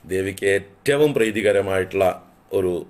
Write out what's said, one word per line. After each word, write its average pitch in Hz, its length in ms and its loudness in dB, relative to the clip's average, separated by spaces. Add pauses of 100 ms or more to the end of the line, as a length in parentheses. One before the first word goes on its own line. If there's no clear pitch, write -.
ദേവിക്ക് 95 400 -4
ഏറ്റവും 139 680 0
പ്രീതികരമായിട്ടുള്ള 98 1080 0 (300)
ഒരു 92 380 -2